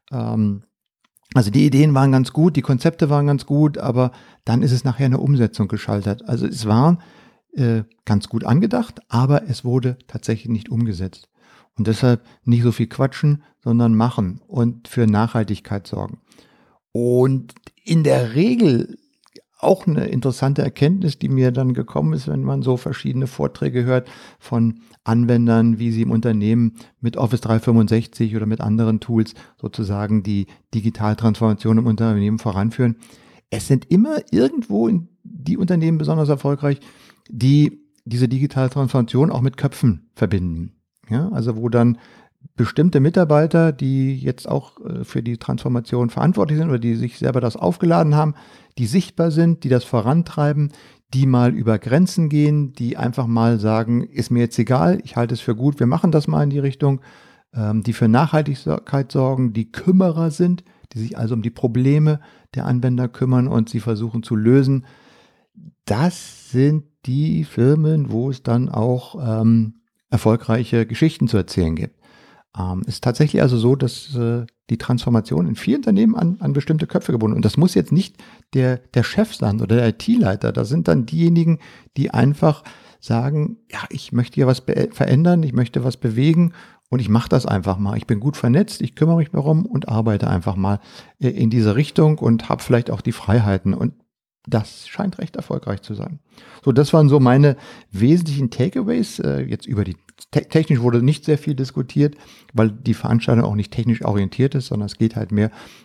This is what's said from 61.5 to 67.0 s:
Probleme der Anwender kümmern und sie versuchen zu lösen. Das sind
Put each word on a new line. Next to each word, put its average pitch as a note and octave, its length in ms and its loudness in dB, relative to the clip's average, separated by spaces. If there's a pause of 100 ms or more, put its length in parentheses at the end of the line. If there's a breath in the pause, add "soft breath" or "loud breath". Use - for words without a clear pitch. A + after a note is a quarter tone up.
Probleme C#3 720 2 (340 soft breath)
der B2+ 120 -6
Anwender B2 420 0
kümmern B2+ 400 0
und A2+ 200 0
sie A#2 120 -4
versuchen A2 420 -4
zu A2+ 140 -4
lösen. C3 500 2 (1000 soft breath)
Das - 640 -4
sind D3 340 2 (200)